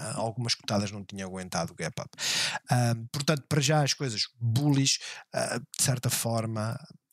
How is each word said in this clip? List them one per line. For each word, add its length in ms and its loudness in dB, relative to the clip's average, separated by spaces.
algumas 400 -2
cotadas 340 0
não 160 -10
tinham 240 -8
aguentado 440 -4
o 20 -20
gap 260 -6
up. 80 -12
Hum, 400 2
portanto, 360 0
para 140 2
já 220 4
as 100 2
coisas 300 -4
bullish, 600 4
ah, 260 -2
de 240 -4
certa 260 2
forma, 680 0